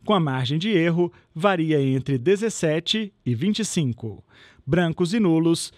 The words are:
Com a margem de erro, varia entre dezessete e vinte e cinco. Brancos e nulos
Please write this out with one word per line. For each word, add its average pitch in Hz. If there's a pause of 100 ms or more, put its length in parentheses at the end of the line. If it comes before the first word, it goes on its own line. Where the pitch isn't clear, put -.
Com 208
a 185
margem 131
de 202
erro, 170 (180)
varia 160
entre 135
dezessete 185 (100)
e 123
vinte 196
e 214
cinco. 117 (420)
Brancos 170
e 233
nulos 165